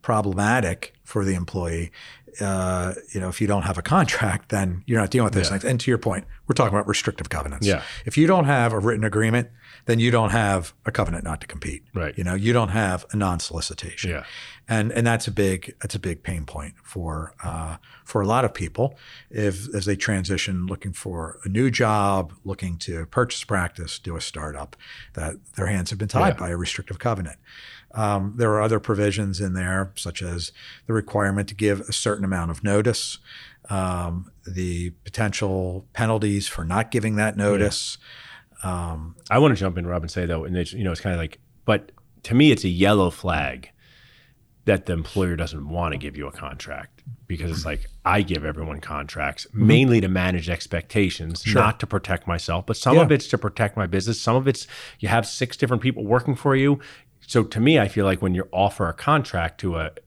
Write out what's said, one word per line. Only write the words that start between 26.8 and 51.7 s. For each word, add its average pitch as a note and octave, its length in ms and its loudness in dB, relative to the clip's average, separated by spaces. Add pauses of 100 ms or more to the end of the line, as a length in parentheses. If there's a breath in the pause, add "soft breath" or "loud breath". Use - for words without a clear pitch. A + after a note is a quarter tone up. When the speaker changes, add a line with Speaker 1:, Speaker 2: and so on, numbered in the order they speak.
Speaker 1:
covenant. F#2+ 380 -4 (580 loud breath)
Um, G#2 420 0
there A#2 160 2
are G#2+ 80 4
other G#2+ 200 2
provisions G2+ 600 0
in F#2+ 140 -2
there, F#2 420 -2
such - 260 -8
as E2+ 300 -6 (340 loud breath)
the A2+ 60 -2
requirement G2+ 560 0
to G#2 60 -12
give G2+ 260 2
a A2 140 -10
certain G#2 300 -2
amount F2+ 260 -2
of D#2+ 120 -6
notice, G#2+ 540 0 (540 loud breath)
um, F2+ 600 -4 (160)
the F2+ 440 -4 (140)
potential F#2+ 880 -2
penalties G#2+ 520 2
for - 180 -6
not G2+ 260 0
giving A2 260 0
that G#2 220 2
Speaker 2:
Yeah. G2+ 60 2
Speaker 1:
notice. G2+ 520 2 (640 loud breath)
Um, E2+ 540 -6 (140)
Speaker 2:
I A2 80 6
wanna C#3 160 6
jump F#2 240 -2
in, F2 80 -4
Rob, F2 160 -2
and E2 80 -8
say, F2+ 160 -4
though, E2 180 -2
and F2+ 120 -4
it's, F2 160 -2
you G#2 120 -4
know, F2+ 80 0
it's D#2+ 80 -6
kinda F#2 160 -2
like, E2 220 -6 (260)
but - 280 0 (320)
to A2+ 100 -2
me, D3 160 10
it's G2+ 140 2
a F#2+ 40 2
yellow F#2 420 4
flag C#2+ 600 -4 (920 soft breath)
that F#2+ 220 2
the F#2 60 -2
employer F2 440 0
doesn't D#2 320 -6
wanna E2 280 -2
give C#2+ 200 -8
you C#2+ 100 -8
a C#2 60 -10
contract - 720 -14 (240)
because E2 240 -4
it's D#2 140 -4
like, D2+ 220 -4 (180)
I F#2+ 180 4
give D#2+ 220 -2
everyone D#2 360 -6
contracts D2 680 -8
Speaker 1:
Mm-hmm. G#2 200 2
Speaker 2:
mainly A#2 360 8
to F#2 60 0
manage F2+ 420 0
expectations, E2+ 920 -2
Speaker 1:
Sure. A2+ 200 4
Speaker 2:
not A2 180 2